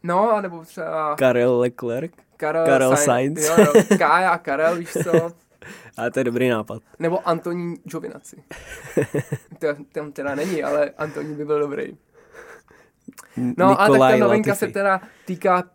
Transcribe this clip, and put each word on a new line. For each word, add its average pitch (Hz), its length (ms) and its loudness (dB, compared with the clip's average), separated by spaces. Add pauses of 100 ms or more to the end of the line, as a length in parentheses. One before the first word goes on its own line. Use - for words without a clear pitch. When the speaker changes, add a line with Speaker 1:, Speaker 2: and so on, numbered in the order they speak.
Speaker 1:
No, 185 300 0
anebo 180 320 -4
třeba 160 520 -6
Speaker 2:
Karel 123 420 2
Leclerc. 123 520 -4 (260)
Speaker 1:
Karel 160 300 -2
Speaker 2:
Karel 131 300 4
Speaker 1:
Sainz. 147 500 0
Speaker 2:
Sainz. 165 120 2
Speaker 1:
Jo, 208 80 8 (240)
jo. 202 80 4
Kája 175 320 4
a 170 80 0
Karel, 160 380 0
víš 170 160 -10 (120)
co? 170 280 0 (300)
Speaker 2:
<laughs> - 340 -20
Ale 117 140 -4
to 135 100 -4
je 127 40 0
dobrý 123 240 0
nápad. 110 340 -4 (160)
Speaker 1:
Nebo 170 300 -4
Antonín 175 560 -4
Giovinazzi. - 520 -14 (600)
Speaker 2:
<laughs> - 640 -6
Speaker 1:
To 165 80 -6 (260)
tam 151 200 -10
teda 143 220 -8
není, 156 280 -4
ale 143 280 -2
Antonín 151 440 -10
by 147 100 -8
byl 147 160 -2
dobrý. 143 360 -6 (1400)
Speaker 2:
N-, 123 220 -4
Speaker 1:
No, 180 80 4
ale 196 100 6
tak 196 100 4
ta 139 60 6
Speaker 2:
Nikolaj 131 280 6
Speaker 1:
novinka - 300 2
Speaker 2:
Latifi. 202 160 -2
Speaker 1:
se - 60 -8
teda 196 280 0 (260)
týká 180 380 0 (100)